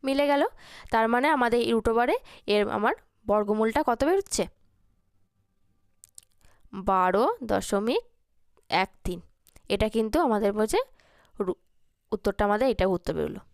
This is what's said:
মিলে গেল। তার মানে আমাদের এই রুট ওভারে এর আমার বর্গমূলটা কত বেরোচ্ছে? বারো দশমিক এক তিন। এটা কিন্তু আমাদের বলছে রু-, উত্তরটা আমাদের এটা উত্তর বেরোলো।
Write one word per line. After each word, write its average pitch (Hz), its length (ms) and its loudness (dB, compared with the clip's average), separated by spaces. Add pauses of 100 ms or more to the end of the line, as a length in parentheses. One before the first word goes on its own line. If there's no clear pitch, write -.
মিলে 277 260 0
গেল। 285 100 4 (500)
তার 226 200 2
মানে 247 140 2 (100)
আমাদের 240 320 2
এই 233 60 0
রুট 226 180 0
ওভারে 247 240 2 (360)
এর 208 100 4 (140)
আমার 214 180 0 (360)
বর্গমূলটা 214 580 0
কত 233 200 0
বেরোচ্ছে? 381 360 0 (2500)
বারো 190 340 4 (260)
দশমিক 214 520 -2 (800)
এক 190 80 -4 (140)
তিন। 175 140 -4 (560)
এটা 202 120 0 (100)
কিন্তু 220 200 -2 (100)
আমাদের 202 320 2
বলছে 220 200 0 (680)
রু-, 180 160 -6 (540)
উত্তরটা 202 340 -4
আমাদের 214 260 0
এটা 190 100 -2 (120)
উত্তর - 220 -6
বেরোলো। 151 220 -6 (140)